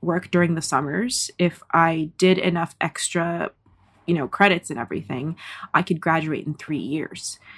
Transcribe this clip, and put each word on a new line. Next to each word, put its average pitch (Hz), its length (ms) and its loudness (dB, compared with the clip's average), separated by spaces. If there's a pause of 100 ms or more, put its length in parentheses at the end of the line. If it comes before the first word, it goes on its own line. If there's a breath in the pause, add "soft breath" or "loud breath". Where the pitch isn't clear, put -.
work 170 300 -2
during 175 240 4
the 160 80 -4
summers, 151 760 -2
if 175 240 0 (100)
I 165 440 2
did 185 220 6
enough 170 420 -2
extra, 170 720 -2 (560)
you 175 80 2
know, 147 140 -2
credits 190 420 2
and 135 80 -6
everything, 131 560 -6 (400 loud breath)
I 165 80 6
could 175 180 -2
graduate 156 460 0
in 151 80 -4
three 151 240 -6
years. - 600 -8 (180 loud breath)